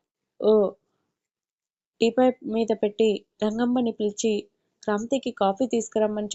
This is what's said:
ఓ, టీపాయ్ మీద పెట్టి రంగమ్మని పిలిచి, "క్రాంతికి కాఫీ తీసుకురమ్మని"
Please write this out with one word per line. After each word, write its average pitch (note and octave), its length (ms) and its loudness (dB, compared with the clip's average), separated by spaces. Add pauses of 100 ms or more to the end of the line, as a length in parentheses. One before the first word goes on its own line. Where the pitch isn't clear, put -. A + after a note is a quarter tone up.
(400)
ఓ, G#3+ 120 2 (1500)
టీపాయ్ B3 300 4 (120)
మీద A3 300 -2
పెట్టి G#3+ 360 0 (300)
రంగమ్మని A#3+ 520 0
పిలిచి, G#3+ 400 -2 (520)
"క్రాంతికి A#3 480 -4
కాఫీ G3 360 0
తీసుకురమ్మని" G#3+ 680 -2